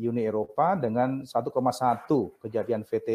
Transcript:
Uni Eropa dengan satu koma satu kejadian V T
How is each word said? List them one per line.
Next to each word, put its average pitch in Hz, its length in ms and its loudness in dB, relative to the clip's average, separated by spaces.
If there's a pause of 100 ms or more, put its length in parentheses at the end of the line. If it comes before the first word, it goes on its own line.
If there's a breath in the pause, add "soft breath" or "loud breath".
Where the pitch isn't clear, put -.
Uni 117 240 0
Eropa 123 480 0
dengan 131 480 0
satu 120 240 -2
koma 131 240 2
satu 120 720 0
kejadian 110 400 -2
V - 160 -6
T - 140 -6